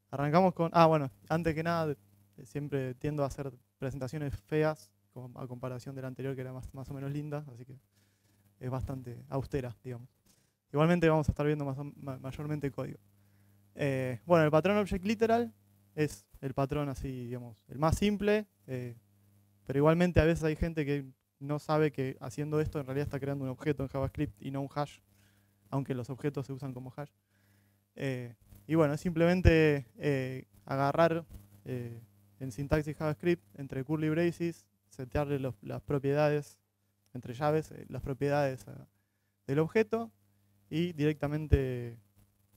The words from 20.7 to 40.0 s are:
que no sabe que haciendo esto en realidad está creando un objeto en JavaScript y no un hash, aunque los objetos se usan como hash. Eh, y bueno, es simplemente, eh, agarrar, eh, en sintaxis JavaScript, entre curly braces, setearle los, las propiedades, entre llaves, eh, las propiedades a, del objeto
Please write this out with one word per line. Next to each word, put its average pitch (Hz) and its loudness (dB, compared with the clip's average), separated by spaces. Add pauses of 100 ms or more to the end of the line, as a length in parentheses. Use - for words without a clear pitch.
que 139 -2 (320)
no 143 -4
sabe 151 2
que 131 -4
haciendo 147 -2
esto 151 -2
en 139 -4
realidad 135 -2
está 139 -4
creando 139 -4
un 131 -4
objeto 143 -2
en 131 -4
JavaScript 139 -4
y 135 -8
no 135 -4
un 139 -6
hash, 147 -4 (720)
aunque 139 -2
los 123 -6
objetos 139 -4
se - -10
usan 135 -10
como 127 -14
hash. 143 -12 (880)
Eh, 123 -4 (320)
y 147 0
bueno, 151 6
es 147 -4
simplemente, 165 6 (120)
eh, 131 -2 (160)
agarrar, 156 2 (400)
eh, 120 -8 (380)
en 131 -8
sintaxis 147 -2
JavaScript, 151 0 (120)
entre 135 -6
curly 156 0
braces, 170 0 (220)
setearle 143 -2
los, 131 -4
las 127 -10
propiedades, 143 0 (540)
entre 123 -10
llaves, 151 0
eh, - -16
las - -8
propiedades 143 0
a, 131 -16 (580)
del 139 2
objeto 220 0 (580)